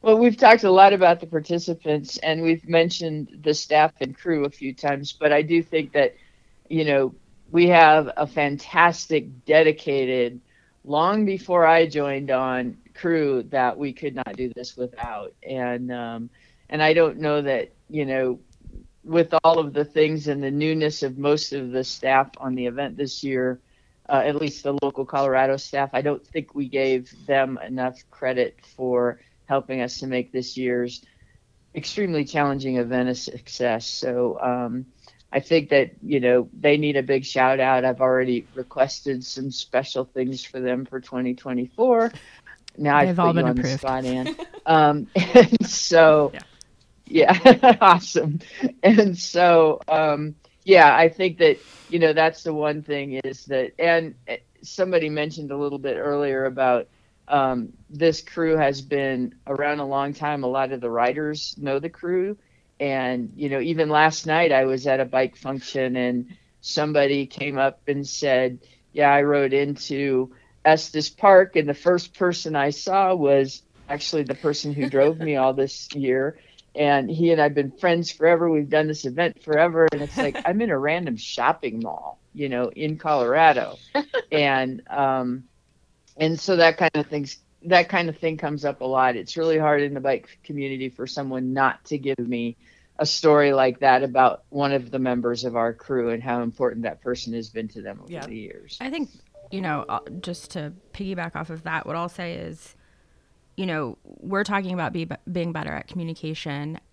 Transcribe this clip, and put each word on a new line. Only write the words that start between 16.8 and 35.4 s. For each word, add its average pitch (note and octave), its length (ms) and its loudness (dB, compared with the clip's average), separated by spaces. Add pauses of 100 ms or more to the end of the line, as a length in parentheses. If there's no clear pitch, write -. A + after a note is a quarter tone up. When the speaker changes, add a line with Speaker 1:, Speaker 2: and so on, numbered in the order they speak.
Speaker 1:
I D#3 120 4
don't D#3+ 240 2
know D3 240 -2
that, C3 280 -2 (180)
you D3+ 160 -4
know, C3 360 -4 (640)
with E3 280 0 (120)
all E3 160 6
of D3 120 -4
the D3 120 0
things D#3 420 0
and C#3+ 160 -4
the C3+ 80 -2
newness D3+ 540 -2
of C3 140 -6
most D3 340 0
of C3 180 -8
the B2+ 140 -2
staff C3+ 440 0 (100)
on C3+ 180 -6
the B2 100 -4
event B2 300 -6
this C#3 260 -8
year, B2+ 380 -4 (480)
uh, C3+ 160 2
at C#3+ 120 -2
least D3 280 -6
the C#3 180 -2
local C#3 220 -4
Colorado C3+ 540 0
staff, C#3 340 -4
I B2+ 100 -2
don't D3 240 -4
think - 300 -10
we C#3 120 -4
gave C3 440 -2 (140)
them C3+ 380 0
enough B2+ 460 -6
credit B2+ 480 -4 (180)
for B2 440 -2 (260)
helping C3+ 360 -4
us A#2+ 160 -8
to C3+ 80 -12
make B2+ 260 -6
this B2+ 240 -8
year's B2 480 -4 (680)
extremely D#3+ 500 -4
challenging C#3 540 -2
event B2 300 -2
a B2+ 60 -2
success. A#2 720 -6
So, B2 540 -4
um, B2 460 -6 (480)
I C#3 60 0